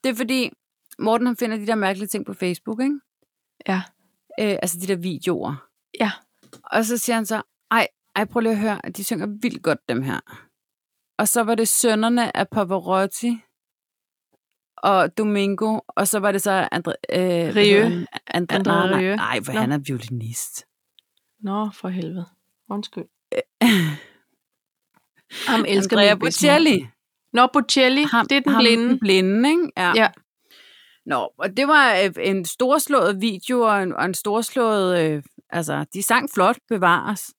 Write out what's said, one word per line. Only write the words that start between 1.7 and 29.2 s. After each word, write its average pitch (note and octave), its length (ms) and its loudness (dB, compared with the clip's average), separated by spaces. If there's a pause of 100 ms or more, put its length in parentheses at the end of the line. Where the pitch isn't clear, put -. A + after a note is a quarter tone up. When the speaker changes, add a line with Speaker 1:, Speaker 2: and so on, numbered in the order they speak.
Speaker 1:
mærkelige G3 320 -4
ting G3 180 -6
på G3 80 -12
Facebook, F#3+ 480 -6
ikke? C#4+ 180 -2 (680)
Speaker 2:
Ja. F#3+ 140 -2 (580)
Speaker 1:
Øh, G#3 220 0
altså F3+ 200 -6
de F#3 60 -8
der G3 80 -2
videoer. E3+ 600 -6 (440)
Speaker 2:
Ja. G#3+ 120 0 (520)
Speaker 1:
Og A3 220 0
så A#3 120 -2
siger A#3 180 -2
han A3 100 -2
så, A3 160 -4 (300)
"Ej, A3 160 2 (280)
ej, G3+ 100 0
prøv A#3+ 140 -4
lige A3+ 120 0
at G#3 80 0
høre, G#3 220 -2 (160)
de G3+ 60 -8
synger G3 240 -6 (140)
vildt - 220 -4
godt, - 260 -2
dem B2 120 -2
her." C3 180 -4 (1000)
Og G#3+ 100 0
så A#3 160 0
var A3 120 0
det A3 120 0
sønnerne A3+ 680 2
af G3 120 -2
Pavarotti G3 880 -2 (1400)
og F#3 400 2
Domingo, G#3 680 0
og - 200 -2
så G#3+ 120 0
var G3+ 120 2
det F#3+ 100 -2
så F#3+ 300 0
Andre-, E3+ 220 -4 (160)
øh, F#3 100 0
hvad F3 360 0
Speaker 2:
Rieu. G#3 340 6
Speaker 1:
hedder - 0 -
han? F3 180 -4 (200)
Andre-, F3 300 -2
Speaker 2:
André G3 60 0
Speaker 1:
nej, E3+ 260 2
nej, F#3+ 100 2
Speaker 2:
Rieu. F#3+ 160 0
Speaker 1:
ej, - 240 -4
hvor - 140 -8
Speaker 2:
Nå. A3 60 -2
Speaker 1:
han C#3 120 0
er D3 60 0
violinist. A#2+ 880 -8 (720)
Speaker 2:
Nå, G#3 340 -4
for - 160 -10
helvede. F3 360 -8 (440)
Undskyld. G3+ 360 -10 (580)
Speaker 1:
Øh. A#3+ 60 6
<laughs> D#3+ 280 2 (1500)
Speaker 2:
Ham A3+ 200 2
elsker G3 300 0
Speaker 1:
Andrea G3+ 180 6
Speaker 2:
min - 40 -10
bedstemor. C#4 340 2
Speaker 1:
Bocelli. C4 340 4 (460)
Speaker 2:
Nå, B3 200 6
Bocelli, C4+ 500 4
Speaker 1:
Ham, A#3 240 2
Speaker 2:
det C#4 100 2
er C4+ 40 2
den C#4+ 100 0
Speaker 1:
ham A3+ 100 4
Speaker 2:
blinde. A#3 280 4
Speaker 1:
den B3+ 100 2
blinde, G3 500 4